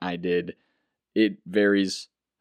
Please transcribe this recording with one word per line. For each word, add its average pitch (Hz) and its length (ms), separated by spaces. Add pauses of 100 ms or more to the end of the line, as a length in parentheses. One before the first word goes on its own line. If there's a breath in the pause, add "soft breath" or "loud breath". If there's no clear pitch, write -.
I 90 160
did. 87 400 (580)
It 104 320
varies. 98 600 (320)